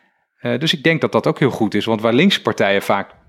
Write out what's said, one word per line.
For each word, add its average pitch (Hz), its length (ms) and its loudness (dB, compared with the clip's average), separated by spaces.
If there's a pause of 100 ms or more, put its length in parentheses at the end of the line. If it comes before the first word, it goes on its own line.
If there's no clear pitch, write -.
(380)
Eh, 120 200 -4
dus 156 160 -2
ik 139 80 -8
denk 160 180 2
dat 113 120 -2
dat 117 140 0
ook 156 120 -2
heel 135 120 2
goed 104 240 -2
is, 101 100 -2
want 113 160 -2
waar 113 120 0
linkse 175 300 2
partijen 101 400 0
vaak 98 280 -2 (180)